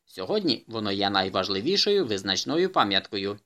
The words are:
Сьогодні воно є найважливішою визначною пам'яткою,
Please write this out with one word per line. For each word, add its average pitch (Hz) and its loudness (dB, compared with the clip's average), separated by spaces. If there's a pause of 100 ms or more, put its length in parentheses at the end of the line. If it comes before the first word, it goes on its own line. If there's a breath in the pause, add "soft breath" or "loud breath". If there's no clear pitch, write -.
Сьогодні 160 -2
воно 107 -2
є 98 2
найважливішою 101 2
визначною 107 0
пам'яткою, 101 0